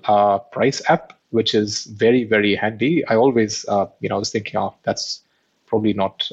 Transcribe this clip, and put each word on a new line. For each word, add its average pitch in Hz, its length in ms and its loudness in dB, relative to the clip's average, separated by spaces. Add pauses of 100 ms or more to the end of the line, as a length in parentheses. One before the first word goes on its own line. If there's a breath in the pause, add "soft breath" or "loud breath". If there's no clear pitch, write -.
uh, 101 340 4
price 127 500 -2
app, - 300 0 (120)
which 143 220 0
is 107 320 0
very, 113 380 2
very 104 320 2
handy. 113 500 -2
I 113 100 0
always, 117 520 2
uh, 101 200 0 (120)
you 95 100 -6
know, 101 60 -2
I 101 40 -2
was 104 120 -6
thinking, 107 280 -6
"Oh, 98 140 -4 (100)
that's - 380 -6 (460)
probably 107 260 0
not, 98 400 -4